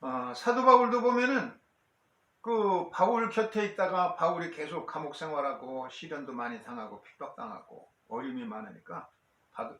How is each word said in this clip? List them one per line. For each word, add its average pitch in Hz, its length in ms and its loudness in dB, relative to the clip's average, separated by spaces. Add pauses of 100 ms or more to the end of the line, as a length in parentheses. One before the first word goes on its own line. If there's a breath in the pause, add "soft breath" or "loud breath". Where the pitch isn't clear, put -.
어, 127 360 -4
사도 240 280 2
바울도 247 360 8
보면은 247 580 2 (800)
그 202 500 2
바울 220 400 2
곁에 214 360 0
있다가 180 480 0
바울이 170 380 0
계속 151 340 -8
감옥 151 300 -8
생활하고 131 720 -4
시련도 143 440 -10
많이 117 300 -8
당하고 110 400 -12
핍박당하고 - 920 -14 (160)
어려움이 127 360 -6
많으니까 107 640 -12 (400)
바-, - 300 -8